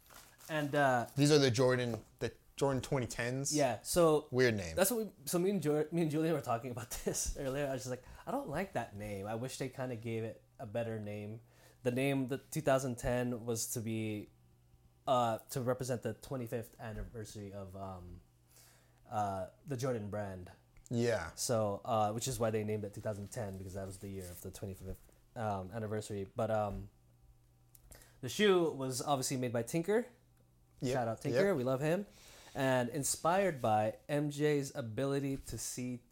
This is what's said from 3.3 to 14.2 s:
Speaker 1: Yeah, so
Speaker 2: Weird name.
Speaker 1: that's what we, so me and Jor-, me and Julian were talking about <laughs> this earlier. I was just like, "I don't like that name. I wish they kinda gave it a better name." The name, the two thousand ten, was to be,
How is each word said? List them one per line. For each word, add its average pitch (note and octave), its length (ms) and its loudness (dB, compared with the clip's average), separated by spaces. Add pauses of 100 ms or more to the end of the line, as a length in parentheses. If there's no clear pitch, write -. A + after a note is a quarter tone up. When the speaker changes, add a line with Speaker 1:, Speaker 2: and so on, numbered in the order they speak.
Speaker 1:
Yeah, C3 280 2
so D#3 480 6
Speaker 2:
Weird B2 260 6
name. E2+ 200 -4
Speaker 1:
that's - 160 6
what A3+ 80 -2
we, G#3+ 60 -4 (180)
so F3 140 0
me F3+ 120 4
and G3+ 120 2
Jor-, D3+ 280 2
me E3+ 120 2
and D#3 80 2
Julian D#3+ 240 2
were C#3+ 60 0
talking B2 300 -2
about A2+ 200 -8
<laughs> - 140 -6
this - 360 0
earlier. C#3 260 0
I C3+ 60 0
was B2+ 80 -2
just B2 100 -6
like, B2 140 -6 (220)
"I - 40 -6
don't C4 180 -2
like E3+ 260 -4
that A#2 220 -4
name. G2+ 300 -6
I A2 80 -4
wish B2 220 -4
they C3+ 120 -2
kinda B2+ 280 -6
gave A2+ 280 -2
it A2 160 -8 (200)
a - 60 -10
better A2+ 340 -2
name." G#2 400 -8 (420)
The B2+ 80 0
name, C3+ 380 2
the C3+ 100 -4 (120)
two D#3+ 100 -4
thousand C3+ 380 2
ten, B2 480 -2
was A#2 220 -2
to B2 120 -4
be, A2 480 -2 (800)